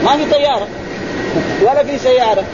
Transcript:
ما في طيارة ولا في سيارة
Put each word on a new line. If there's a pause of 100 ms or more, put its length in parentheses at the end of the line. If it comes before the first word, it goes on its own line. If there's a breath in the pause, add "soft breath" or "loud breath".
ما
في
طيارة (960)
ولا
في
سيارة